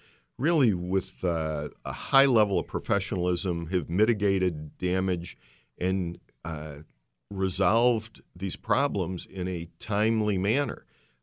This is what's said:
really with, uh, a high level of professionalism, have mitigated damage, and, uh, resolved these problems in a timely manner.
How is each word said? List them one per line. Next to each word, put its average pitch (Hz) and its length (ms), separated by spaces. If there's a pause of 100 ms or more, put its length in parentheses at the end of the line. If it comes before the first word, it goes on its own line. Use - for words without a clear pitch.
(380)
really 139 380
with, 90 500
uh, 78 440 (160)
a 69 60
high 135 360
level 107 320
of 85 80
professionalism, 90 1040
have 82 180
mitigated 95 880
damage, 90 580 (440)
and, 92 400 (260)
uh, 76 380 (480)
resolved 101 920 (140)
these 92 200
problems 98 680
in 90 220
a 85 220 (100)
timely 107 580
manner. 110 480 (380)